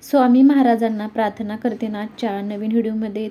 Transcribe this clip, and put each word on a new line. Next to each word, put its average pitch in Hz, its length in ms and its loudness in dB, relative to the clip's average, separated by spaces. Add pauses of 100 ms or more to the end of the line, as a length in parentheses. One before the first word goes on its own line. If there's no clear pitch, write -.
स्वामी 254 380 4
महाराजांना 233 680 2
प्रार्थना 208 480 -6
करते. 220 300 -6
आणि 214 120 -6
आजच्या 208 440 -6
नवीन 208 300 -6
व्हिडिओमध्ये 220 600 -2